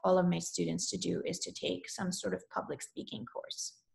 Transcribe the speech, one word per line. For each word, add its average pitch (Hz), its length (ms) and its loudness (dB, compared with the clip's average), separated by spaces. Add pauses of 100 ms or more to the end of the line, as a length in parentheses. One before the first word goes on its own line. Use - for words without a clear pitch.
all 185 120 8
of 180 100 8
my 170 120 6
students 170 520 0
to 196 80 -2
do, 175 260 0
is - 160 -2
to 175 120 -6
take - 380 -4
some 180 220 -2
sort 185 220 -2
of - 160 -6
public - 300 -4
speaking - 440 -10
course. - 540 -10 (160)